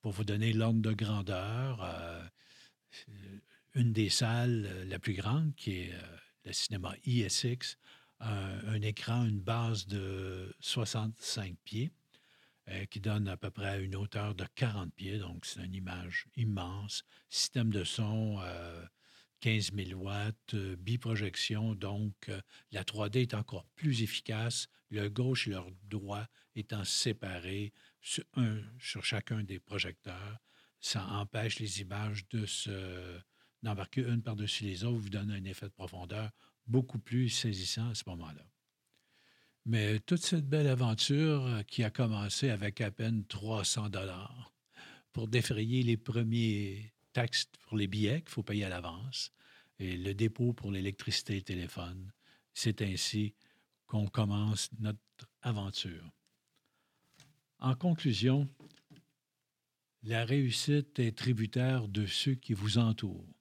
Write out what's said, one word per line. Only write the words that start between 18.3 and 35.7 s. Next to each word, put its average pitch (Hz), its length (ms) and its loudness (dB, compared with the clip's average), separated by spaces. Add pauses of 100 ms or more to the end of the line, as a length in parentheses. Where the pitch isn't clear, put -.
euh, 85 440 -8 (560)
quinze 107 320 2
mille 92 220 -4
watts, 101 600 -4
euh, 95 220 -2
biprojection, 107 1000 0
donc, 101 400 -2 (140)
euh, 98 120 -6 (320)
la 98 120 -4
trois 104 240 -2
D 127 140 4
est 120 120 0
encore 104 320 -4 (100)
plus 127 260 2
efficace, 113 680 -2 (220)
le 104 180 0
gauche 123 400 2
et - 40 -2
le 92 220 -6 (100)
droit 101 420 -4 (280)
étant 104 300 -4
séparés 98 880 -2 (280)
sur - 240 -6 (100)
un, 110 240 2 (200)
sur - 260 -8
chacun 107 380 -2
des 98 160 -6
projecteurs. 95 800 -6 (420)
Ça - 280 -2
empêche 104 500 -2
les 101 220 -4
images 101 480 -4
de 110 180 -2
se, 90 720 -6 (440)
d'embarquer 104 400 -2
une 117 200 2
par-dessus 107 420 -2
les 98 200 -2
autres, 120 140 2
vous 101 120 -4
donne 98 200 -2
un 98 140 -4
effet 95 220 -8
de 95 60 -10